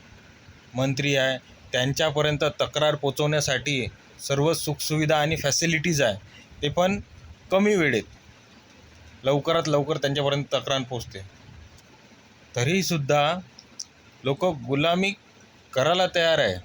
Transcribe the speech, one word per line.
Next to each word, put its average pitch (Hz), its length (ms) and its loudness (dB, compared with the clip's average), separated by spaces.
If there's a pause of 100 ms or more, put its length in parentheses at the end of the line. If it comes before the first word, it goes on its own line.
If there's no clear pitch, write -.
(760)
मंत्री 139 420 0
आहे, 131 220 0 (340)
त्यांच्यापर्यंत 147 720 0
तक्रार 147 500 0
पोचवण्यासाठी 139 920 -2 (340)
सर्व 143 340 2
सुखसुविधा 156 680 0
आणि 151 160 0
फॅसिलिटीज 156 680 0
आहे, 107 120 2 (480)
ते 147 60 -2
पण 190 320 0 (500)
कमी 208 240 4
वेळेत, 135 280 2 (1200)
लवकरात 147 440 2
लवकर 147 280 0
त्यांच्यापर्यंत 143 480 0
तक्रार 135 380 -2
पोचते. 120 360 -10 (1400)
तरीसुद्धा 147 840 0 (840)
लोक 139 200 -2
गुलामी 165 680 0 (600)
करायला 170 420 2
तयार 165 240 4
आहे, 104 160 2 (100)